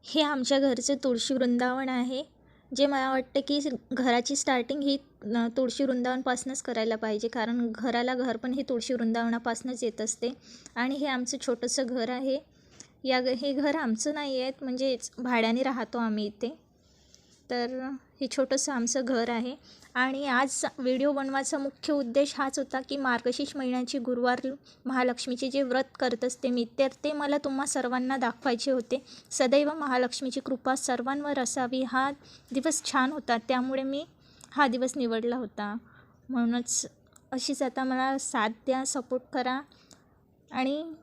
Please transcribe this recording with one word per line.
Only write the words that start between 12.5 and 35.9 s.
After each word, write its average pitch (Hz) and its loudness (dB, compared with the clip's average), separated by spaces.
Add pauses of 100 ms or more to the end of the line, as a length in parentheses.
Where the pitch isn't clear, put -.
या 254 2
घ-, 254 0
हे 262 0
घर 285 2
आमचं 277 0
नाही 285 -2
आहे, 262 -2 (100)
म्हणजेच 254 -2
भाड्याने 240 2
राहतो 247 -2
आम्ही 214 0
इथे. 233 -8 (840)
तर 254 -4 (320)
हे 269 -2
छोटंसं 269 0
आमचं 247 0
घर 233 2
आहे. 240 -2 (380)
आणि 269 0
आज 269 2 (120)
व्हिडिओ 262 4
बनवायचा 269 -2
मुख्य 277 -2
उद्देश 277 2
हाच 269 -2
होता 262 -4
की 269 -6
मार्गशीर्ष 254 0
महिन्याची 254 -2
गुरुवार 247 0 (380)
महालक्ष्मीचे 247 0
जे 277 2
व्रत 262 2 (160)
करत 240 0
असते 254 -2
मी, 247 2 (140)
तर 269 6 (160)
ते 294 2
मला 294 0
तुम्हा 277 -2
सर्वांना 254 0
दाखवायचे 240 0
होते. 254 0 (280)
सदैव 285 4
महालक्ष्मीची 262 0
कृपा 262 0
सर्वांवर 277 -2
असावी. 254 -2
हा 262 0 (400)
दिवस 269 0
छान 262 2
होता, 247 0
त्यामुळे 262 0
मी 277 -4 (460)
हा 277 6
दिवस 254 0
निवडला 233 0
होता. 208 -6 (520)